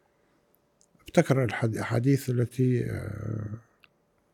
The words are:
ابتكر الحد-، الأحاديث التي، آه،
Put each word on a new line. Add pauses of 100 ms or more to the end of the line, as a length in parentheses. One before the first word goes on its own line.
(1000)
ابتكر
الحد-،
الأحاديث
التي،
آه، (880)